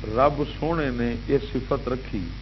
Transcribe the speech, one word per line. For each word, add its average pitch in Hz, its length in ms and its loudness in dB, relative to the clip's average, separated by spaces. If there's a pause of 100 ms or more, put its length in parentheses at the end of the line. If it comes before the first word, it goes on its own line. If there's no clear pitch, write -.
رب 139 400 4 (160)
سونے 156 300 0
نے 120 260 0 (120)
یہ 139 100 4 (160)
صفت 123 360 0
رکھی 120 300 -4 (220)